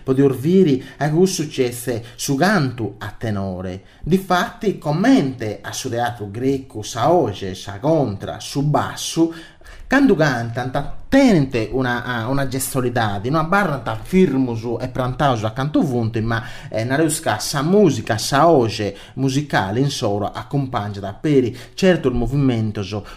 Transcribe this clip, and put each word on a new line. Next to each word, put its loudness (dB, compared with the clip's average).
po 0
di 4
orviri, 4
a 0
cui 4
successe -2
su -2
canto 0
a -10
tenore. -6
Difatti, 0
commente 0
a -12
su -8
teatro -4
greco, -4
sa -2
oce, 0
sa -12
contra, -2
su -6
basso, 0
canto 6
canta, 0
anta -4
tenente 4
una, 0
ah, -4
una 0
gestualità, -2
di -4
una 2
barra 0
anta -6
firmo 4
su -4
e -4
prantao 0
su -2
accanto 0
vunti, 0
ma, -2
eh, -4
narusca 0
sa -4
musica, 4
sa 4
oce 2
musicale -2
in 2
soro -2
accompagna -4
da -8
peri, 2
certo 4
il 0
movimento 0
so -8